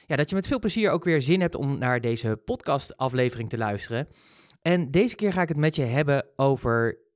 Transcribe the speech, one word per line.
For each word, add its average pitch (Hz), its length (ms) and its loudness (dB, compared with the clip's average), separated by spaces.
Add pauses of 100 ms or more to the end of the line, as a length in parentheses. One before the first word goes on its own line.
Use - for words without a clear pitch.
ja, 151 100 -4
dat 143 140 0
je 190 60 -2
met 190 120 -2
veel 269 120 0
plezier 208 320 0
ook 160 120 0
weer 160 180 2
zin 170 200 2
hebt 170 140 0
om 139 220 -2
naar 123 240 0
deze 113 440 -2
podcastaflevering 127 1040 -2
te 120 80 -6
luisteren. 110 500 -4 (540)
En 170 300 0
deze 202 240 2
keer 202 180 0
ga 180 80 0
ik 170 60 0
het 156 100 -2
met 151 180 2
je 147 60 0
hebben 139 440 0 (100)
over 120 640 2 (180)